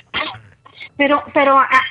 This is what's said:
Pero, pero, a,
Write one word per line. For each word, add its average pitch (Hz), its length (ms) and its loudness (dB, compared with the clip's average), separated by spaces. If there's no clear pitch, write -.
Pero, 285 260 0
pero, 277 240 4
a, 254 100 2